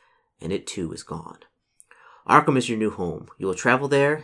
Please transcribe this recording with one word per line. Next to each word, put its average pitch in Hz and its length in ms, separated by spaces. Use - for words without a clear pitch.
and 82 120
it 98 140
too 85 260
is 82 100
gone. 82 360
Arkham 147 280
is 123 120
your 117 100
new 107 120
home. 87 380
You 95 100
will 92 60
travel 131 340
there 143 360